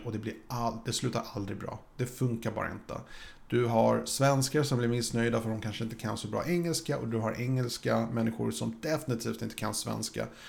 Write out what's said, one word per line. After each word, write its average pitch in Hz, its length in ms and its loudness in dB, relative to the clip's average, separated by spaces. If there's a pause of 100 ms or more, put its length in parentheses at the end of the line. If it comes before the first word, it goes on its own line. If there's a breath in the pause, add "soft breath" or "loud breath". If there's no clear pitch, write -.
och 120 60 -4
det 107 80 -2
blir 110 140 -4 (140)
all-, 117 380 -2
det 120 80 -2
slutar 113 300 0 (100)
aldrig 101 260 -4
bra. - 200 -8 (180)
Det 127 80 -2
funkar 117 460 0
bara 101 200 -2
inte. - 220 -8 (540 loud breath)
Du 120 180 4
har 113 400 6
svenskar 139 580 4
som 135 140 2
blir 120 100 4
missnöjda 117 540 2
för 110 80 -2
de 110 120 -2
kanske 104 220 -4
inte 113 120 -4
kan 104 220 -2
så - 100 -6
bra 107 180 0
engelska 165 520 2
och 120 100 -4
du 113 100 0
har 110 240 0
engelska 120 720 2
människor 113 400 2
som 113 300 -2
definitivt 123 600 -2
inte 107 140 -6
kan 107 180 -2
svenska. 110 540 -2 (220 loud breath)